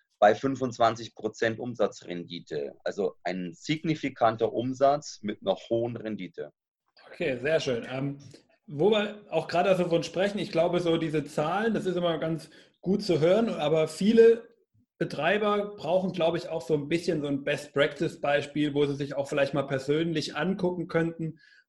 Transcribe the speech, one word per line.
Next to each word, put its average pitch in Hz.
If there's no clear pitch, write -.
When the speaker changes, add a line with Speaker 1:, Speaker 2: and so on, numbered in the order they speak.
Speaker 1:
bei 104
fünfundzwanzig 117
Prozent 113
Umsatzrendite. 87
Also 92
ein 90
signifikanter 127
Umsatz 135
mit 104
einer -
hohen 117
Rendite. 95
Speaker 2:
Okay, 139
sehr 156
schön. 117
Ähm, 139
wo 151
wir 214
auch 160
gerade 185
davon 170
sprechen, 202
ich 165
glaube, 170
so 170
diese 156
Zahlen, 190
das 180
ist 180
immer 170
ganz 160
gut 202
zu 165
hören, 196
aber 160
viele 226
Betreiber 202
brauchen, 180
glaube 165
ich, -
auch 160
so -
ein 147
bisschen 170
so 143
ein 143
Best-Practice-Beispiel, 147
wo 147
sie 143
sich 139
auch 139
vielleicht 139
mal 143
persönlich 151
angucken 180
könnten, 165